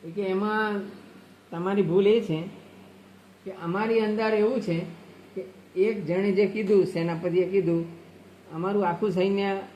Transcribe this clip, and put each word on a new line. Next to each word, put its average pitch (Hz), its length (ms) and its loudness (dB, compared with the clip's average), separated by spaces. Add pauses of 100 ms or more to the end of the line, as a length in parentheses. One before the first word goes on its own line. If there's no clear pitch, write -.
એ - 20 -12
કે 202 120 -6
એમાં 208 580 0 (680)
તમારી 190 320 0
ભૂલ 185 240 4
એ 220 140 4
છે 160 220 -4 (1000)
કે 190 80 -12
અમારી 208 480 0
અંદર 214 340 0
એવું 220 260 2
છે 170 200 -2 (540)
કે 185 100 -8 (320)
એક 202 300 0
જણે 190 260 2
જે 190 140 4
કીધું, 196 400 4
સેનાપતિએ 170 640 0
કીધું, 170 360 0 (680)
અમારું 190 360 0
આખું 214 220 0
સૈન્ય 196 500 0 (160)